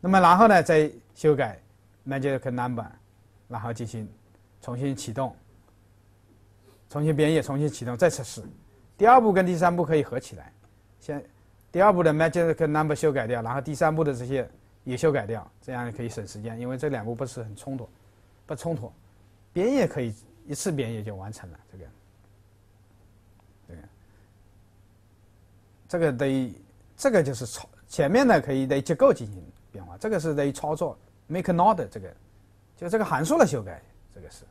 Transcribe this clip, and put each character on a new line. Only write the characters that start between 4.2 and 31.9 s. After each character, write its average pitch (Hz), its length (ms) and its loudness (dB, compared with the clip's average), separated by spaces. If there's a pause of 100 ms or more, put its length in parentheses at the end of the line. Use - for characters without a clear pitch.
重 120 160 -10
新 135 180 -4
启 117 180 -10
动， 127 220 -6 (1600)
重 147 140 -4
新 156 100 2
编 151 180 2
译， 160 80 4
重 135 180 -4
新 151 100 0
启 - 160 -8
动， 120 120 -6
再 160 140 4
测 135 120 -10
试。 113 200 -14 (560)
第 202 80 4
二 254 140 8
步 220 120 2
跟 185 140 4
第 180 100 0
三 175 180 2
步 175 100 0
可 156 120 0
以 147 60 4
合 123 180 -6
起 - 160 -16
来， - 160 -20 (480)
先 143 240 -10 (480)
第 180 100 2
二 208 100 8
步 175 100 2
的 160 100 4
Magic 160 540 2
Number 151 280 0
修 151 180 0
改 127 140 -2
掉， 117 160 -4
然 117 120 -4
后 139 60 -2
第 147 140 -8
三 156 200 2
步 160 100 0
的 143 100 0
这 120 120 -8
些 127 220 -4 (360)
也 127 120 -6
修 156 140 2
改 127 160 -2
掉， 107 240 -8 (120)
这 - 100 -12
样 120 200 -8
可 120 100 -10
以 117 60 -6
省 113 180 -10
时 107 160 -16
间， 113 180 -10
因 123 80 -8
为 131 80 -8
这 151 120 -4
两 120 160 -6
步 117 100 -6
不 127 100 -6
是 120 180 -10
很 107 140 -14
冲 135 200 -10
突， 120 120 -12 (560)
不 151 100 -10
冲 165 220 -6
突。 113 160 -12 (600)
编 202 200 0
译 254 140 2
可 - 160 -6
以 113 100 -4 (340)
一 147 80 -8
次 175 180 -4
编 123 200 -4
译 107 100 -8
就 104 120 -10
完 95 180 -12
成 95 200 -18
了， 78 60 -20 (120)
这 - 80 -20
个， 82 60 -18 (1800)
这 85 60 -20
个， 82 60 -20 (2000)
这 175 100 -4
个 160 140 2
对 135 200 -2
于， 127 220 -2 (420)
这 - 120 0
个 208 140 4
就 135 100 -2
是 120 140 -8
操-， - 220 -14 (180)
前 - 240 0
面 254 160 4
的 190 140 6
可 139 120 -4
以 135 140 0
对 139 160 0
结 165 140 -2
构 269 160 6
进 120 160 -4
行 95 120 -14 (300)
变 95 140 -16
化， 90 120 -18
这 220 140 -6
个 202 80 0
是 156 160 -4
对 143 140 0
于 135 40 -4
操 151 220 -6
作 156 240 -6 (300)
make 180 240 -2
node 175 360 4
这 107 120 -14